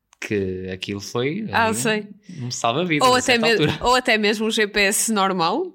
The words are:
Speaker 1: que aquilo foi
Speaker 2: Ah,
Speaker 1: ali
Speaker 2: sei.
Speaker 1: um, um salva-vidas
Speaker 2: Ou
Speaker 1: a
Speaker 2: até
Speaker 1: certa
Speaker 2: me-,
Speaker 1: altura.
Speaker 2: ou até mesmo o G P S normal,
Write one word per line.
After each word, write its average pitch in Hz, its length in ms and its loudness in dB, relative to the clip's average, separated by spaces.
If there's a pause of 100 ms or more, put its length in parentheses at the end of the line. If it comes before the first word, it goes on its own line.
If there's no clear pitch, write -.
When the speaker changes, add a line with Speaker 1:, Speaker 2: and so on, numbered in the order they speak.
(200)
Speaker 1:
que 92 520 -4
aquilo 101 280 -6
foi 147 500 -4
Speaker 2:
Ah, 226 160 2
Speaker 1:
ali 220 80 0
Speaker 2:
sei. 214 340 -2 (300)
Speaker 1:
um, 123 80 -8
um 120 40 -6
salva-vidas 147 580 2
Speaker 2:
Ou 247 60 6
Speaker 1:
a 254 40 2
Speaker 2:
até 247 140 0
Speaker 1:
certa 233 140 2
Speaker 2:
me-, 233 60 4
Speaker 1:
altura. 165 280 2
Speaker 2:
ou 240 140 2
até 247 240 2
mesmo 214 280 0
o 220 40 0
G 214 180 0
P 208 140 -2
S 202 300 2
normal, 196 640 0